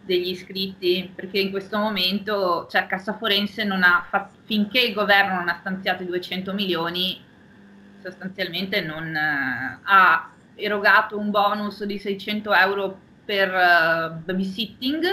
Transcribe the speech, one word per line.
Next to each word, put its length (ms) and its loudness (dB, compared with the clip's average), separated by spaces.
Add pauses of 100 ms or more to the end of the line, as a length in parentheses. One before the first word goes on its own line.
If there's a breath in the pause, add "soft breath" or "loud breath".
degli 220 0
iscritti, 840 -4
perché 240 -6
in 120 0
questo 260 -6
momento, 920 -2
cioè, 160 0
Cassa 260 -6
Forense 520 -2
non 180 0
ha 260 4
fa-, 220 -2 (140)
finché 360 0
il 140 0
governo 400 2
non 160 -2
ha 100 -4
stanziato 420 -4
i 40 -8
duecento 480 -6
milioni, 680 -2 (760)
sostanzialmente 800 -6
non, 340 -8
eh, 680 -2
ha 500 6 (220)
erogato 640 2
un 120 -2
bonus 540 0
di 140 -4
seicento 560 -4
euro 440 2 (280)
per, 280 0
eh, 560 4 (140)
babysitting. 880 -4